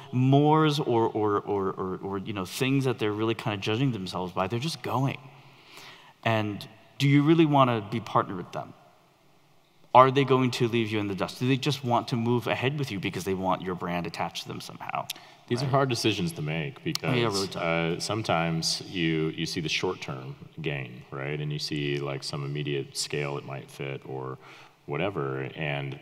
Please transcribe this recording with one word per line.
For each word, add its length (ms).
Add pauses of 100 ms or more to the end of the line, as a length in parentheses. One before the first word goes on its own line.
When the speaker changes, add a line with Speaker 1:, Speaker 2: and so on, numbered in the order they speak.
(100)
Speaker 1:
mores 680
or, 260
or, 320
or, 320
or, 320
or, 160
you 140
know, 120
things 400
that 140
they're 140
really 240
kind 180
of 60
judging 320
themselves 400
by. 160
They're 100
just 240
going. 360 (1080)
And 420 (320)
do 100
you 140
really 240
wanna 420
be 120
partnered 380
with 140
them? 220 (1200)
Are 160
they 140
going 280
to 160
leave 220
you 80
in 100
the 60
dust? 240
Do 100
they 80
just 280
want 240
to 80
move 320
ahead 300
with 120
you 80
because 260
they 100
want 280
your 120
brand 320
attached 360
to 60
them 120
somehow? 460 (420)
Speaker 2:
These 140
are 40
Speaker 1:
Right? 40
Speaker 2:
hard 180
decisions 440
to 100
make 400
because, 340
Speaker 1:
Yeah, 120
really 200
tough. 140
Speaker 2:
uh, 380
sometimes 920
you, 380
you 180
see 140
the 80
short-term 640 (260)
gain, 500
right? 300
And 120
you 80
see, 380
like, 260
some 200
immediate 520
scale 420
it 80
might 240
fit 360
or 320 (480)
whatever, 720
and 460